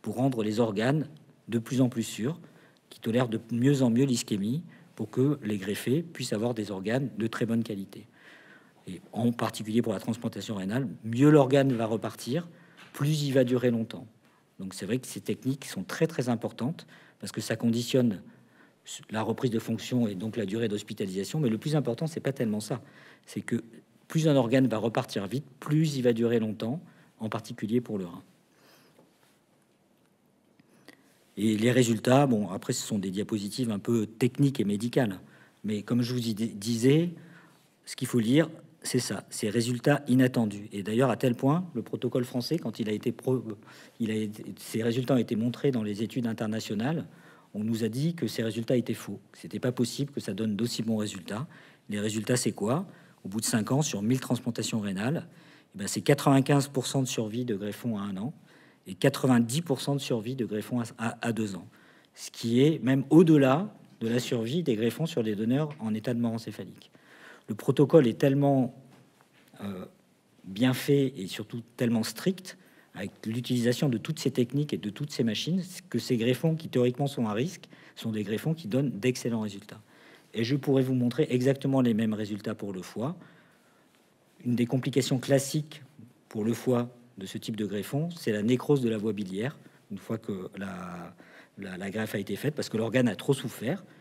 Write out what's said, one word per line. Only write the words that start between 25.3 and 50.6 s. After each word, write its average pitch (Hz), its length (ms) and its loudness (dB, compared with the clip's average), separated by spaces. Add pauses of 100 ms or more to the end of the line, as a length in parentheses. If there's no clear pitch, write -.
plus 151 360 2
il 127 60 -2
va 120 100 6
durer 117 280 2
longtemps, 113 400 -4 (400)
en 110 80 -4
particulier 113 520 -2
pour 107 180 -6
le 92 80 -6
rein. 87 160 -14 (3250)
Et 107 200 2
les 113 140 4
résultats, 123 560 4
bon, 104 220 2
après, 95 240 -6
ce - 120 -4
sont 107 140 -2
des 95 120 -4
diapositives 104 600 -2
un 101 80 -2
peu 110 280 0
techniques 131 540 0
et 104 40 2
médicales, 101 560 0 (420)
mais 104 200 -4
comme 120 200 2
je 120 100 -2
vous 120 160 -2
y 110 60 0
di-, 110 140 -2
disais, 117 640 2 (720)
ce - 120 -14
qu'il 131 120 -4
faut 123 100 2
lire, 123 320 4 (320)
c'est - 160 0
ça, 104 320 -4
ces 107 200 -4
résultats 120 580 2
inattendus. 120 640 4
Et 101 100 -6
d'ailleurs, 113 280 2
à 104 60 0
tel 123 180 2
point, 151 400 2
le 113 80 -4
protocole 123 420 -2
français, 127 340 -4
quand - 220 -6
il 107 80 -2
a 107 40 0
été 107 200 -2
pro-, 127 320 -2 (560)
il 110 100 -2
a 110 40 -2
été, 107 280 -4 (160)
ces - 240 -4
résultats 120 320 0
ont 127 40 4
été 117 180 0
montrés 120 340 0
dans 120 120 0
les 104 200 -4
études 117 240 -4
internationales, 110 800 -4 (460)
on 104 120 -4
nous 113 200 0
a 110 40 2
dit 143 260 -2
que 143 120 -4
ces 113 160 -4
résultats 113 340 0
étaient 117 180 0
faux, - 260 -10 (120)
que - 60 -20
c'était 107 200 -8
pas 123 140 -2
possible 127 400 -2
que 117 80 -6
ça 104 140 -6
donne 107 220 -2
d'aussi 117 260 -2